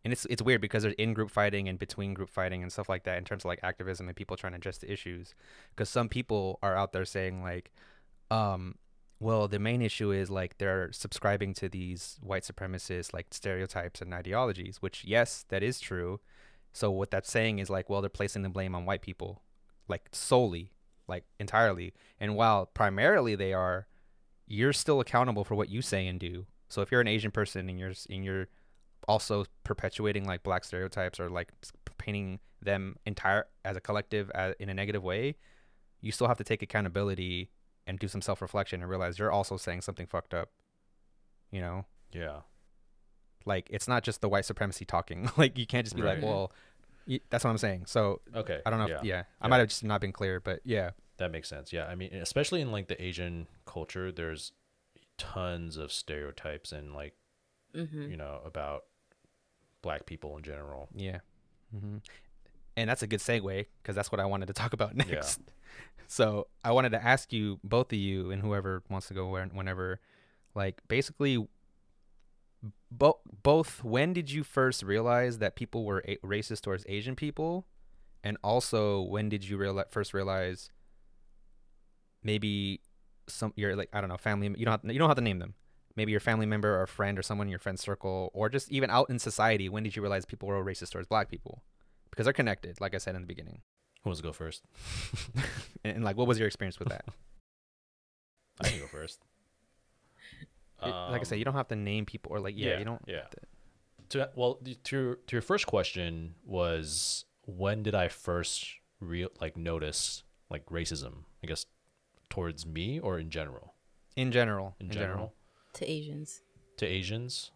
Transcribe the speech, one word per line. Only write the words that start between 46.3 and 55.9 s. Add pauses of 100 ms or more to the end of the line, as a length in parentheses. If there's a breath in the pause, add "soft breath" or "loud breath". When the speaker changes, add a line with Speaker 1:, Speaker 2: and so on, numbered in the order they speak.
Speaker 1:
y-, (100)
that's
what
I'm
saying.
So, (140)
Speaker 2:
Okay.
Speaker 1:
I
don't
know
if,
Speaker 2:
Yeah.
Speaker 1:
yeah, (180)
I
Speaker 2:
Yeah.
Speaker 1:
might
have
just
not
been
clear,
but
yeah. (260)
Speaker 2:
That
makes
sense.
Yeah.
I
mean,
especially
in,
like,
the
Asian (200)
culture,
there's (640)
tons
of